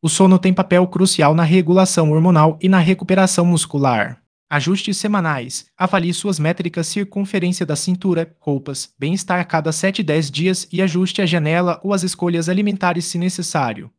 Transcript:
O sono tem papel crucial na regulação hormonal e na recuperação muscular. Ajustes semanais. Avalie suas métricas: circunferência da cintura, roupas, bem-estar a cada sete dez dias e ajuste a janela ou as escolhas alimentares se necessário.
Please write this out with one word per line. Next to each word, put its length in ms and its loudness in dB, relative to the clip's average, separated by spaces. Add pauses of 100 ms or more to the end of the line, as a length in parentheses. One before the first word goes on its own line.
O 100 -2
sono 280 6
tem 140 2
papel 340 2
crucial 480 2
na 100 2
regulação 680 4
hormonal 480 4
e 80 0
na 100 4
recuperação 680 2
muscular. 720 0 (300)
Ajustes 480 -2
semanais. 680 -4 (140)
Avalie 340 0
suas 260 -4
métricas: 500 -4
circunferência 760 -4
da 100 -4
cintura, 640 -2
roupas, 600 -6
bem-estar 420 -4
a 40 -2
cada 280 -2
sete 300 -2
dez 280 0
dias 400 -2
e 120 -2
ajuste 400 -2
a 40 0
janela 560 0
ou 120 -2
as 80 -2
escolhas 480 -2
alimentares 560 -2
se 100 -8
necessário. 840 -4